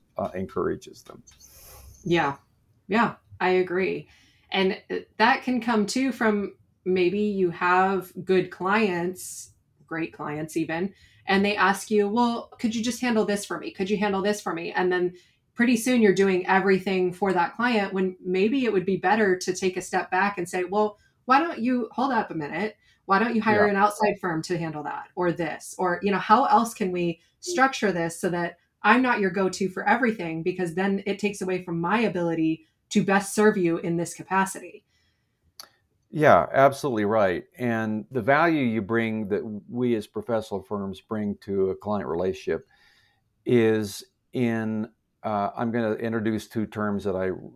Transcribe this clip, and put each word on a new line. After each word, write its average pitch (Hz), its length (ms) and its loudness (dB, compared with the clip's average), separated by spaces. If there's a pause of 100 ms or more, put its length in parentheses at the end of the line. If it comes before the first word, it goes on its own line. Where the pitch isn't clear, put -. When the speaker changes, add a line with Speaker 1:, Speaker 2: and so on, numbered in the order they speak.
(180)
Speaker 1:
uh, - 160 -2
encourages 90 720 -4
them. - 180 -20 (840)
Speaker 2:
Yeah. 156 340 0 (500)
Yeah, 214 300 2 (220)
I 185 100 2
agree. 180 600 0 (400)
And, 190 400 0
uh, 185 60 -4 (220)
that 233 260 4
can 247 180 0
come 220 240 2
too 254 260 -2
from 208 440 -2 (280)
maybe 185 360 2
you 196 320 0
have 180 600 0 (120)
good 185 260 2
clients, 185 1040 -2 (340)
great 160 260 -6
clients 147 460 -8
even, 165 380 -4 (320)
and 196 180 4
they 208 100 0
ask 196 360 0
you, 208 160 4
"Well, 233 500 -2
could 226 160 -2
you 226 100 -4
just 240 180 -4
handle 220 240 2
this 202 200 -2
for 170 140 -8
me? 165 100 -10
Could 190 200 -4
you 208 80 2
handle 196 260 0
this 208 180 0
for 180 120 -4
me?" 170 180 -6
And 185 200 0
then 180 220 0 (400)
pretty 240 240 4
soon 247 240 2
you're 202 120 8
doing 185 340 2
everything 190 640 2
for 190 200 0
that 170 220 0
client, 220 380 0
when 185 260 -2
maybe 214 460 0
it 214 80 2
would 180 120 0
be 190 120 0
better 190 400 2
to 180 160 -4
take 185 240 -2
a 175 40 -4
step 185 280 -4
back 190 300 0
and 175 100 -6
say, 185 140 -4
"Well, 208 340 -2 (280)
why 262 140 6
don't 330 180 -2
you, 247 340 -2
hold 269 200 -2
up 220 180 0
a 165 60 -10
minute, 160 420 -4 (280)
why 196 120 2
don't 233 180 2
you 214 60 2
hire 208 240 4
Speaker 1:
Yeah. 202 60 2
Speaker 2:
an 196 60 0
outside 208 440 2
firm 160 220 -2
to 175 160 -4
handle 156 240 -6
that - 320 -10
or 180 160 0
this? - 480 -6
Or, 180 240 0
you 196 80 0
know, 190 80 0
how 226 260 4
else 233 300 2
can 190 160 -2
we 175 280 -2 (200)
structure 262 520 0
this 165 280 -4
so 185 100 -2
that 175 300 -4 (240)
I'm 226 180 6
not 240 180 0
your 190 120 0
go-to 185 380 -2
for 190 200 -2
everything, 202 540 0
because 180 320 -4
then 196 320 0
it 196 100 -4
takes 202 240 -4
away 185 220 -4
from 170 180 -4
my 196 200 0
ability 165 640 -2 (240)
to 202 120 2
best 196 300 0
serve 214 240 4
you 170 220 0
in 170 180 -2
this 170 160 -4
capacity." 190 720 -4 (1300)
Speaker 1:
Yeah, 123 420 6
absolutely 127 520 4
right. 98 400 2 (120)
And 113 540 -2
the 131 100 -2
value 147 420 2
you 113 200 0
bring, 110 460 -2
that 101 120 -2 (260)
we 120 280 0
as 104 100 -4
professional 110 560 -6
firms 98 400 -8
bring 104 400 -4
to 98 300 0
a 90 40 -4
client 101 320 -4
relationship, 85 600 -4 (800)
is 110 580 2 (280)
in, 110 560 -2 (360)
uh, 104 340 -2
I'm 117 140 -2
gonna 110 240 -2
introduce 110 520 -2
two 107 200 -4
terms 101 360 -4
that 98 120 -2
I 92 160 -2 (240)